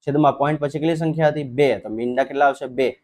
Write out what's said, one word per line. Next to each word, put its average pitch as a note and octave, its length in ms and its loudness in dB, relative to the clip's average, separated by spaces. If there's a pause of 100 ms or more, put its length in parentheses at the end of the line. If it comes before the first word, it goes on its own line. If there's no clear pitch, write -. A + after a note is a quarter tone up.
છેદમાં C#3+ 300 2
પોઇન્ટ D3 220 0
પછી C#3+ 200 -4
કેટલી D#3+ 160 0
સંખ્યા D#3+ 320 0
હતી? D3+ 160 0
બે. B2 360 0
તો G#2+ 100 -12
મીંડા B2 340 -2
કેટલા C#3+ 220 2
આવશે? C#3 220 0
બે. B2+ 360 -2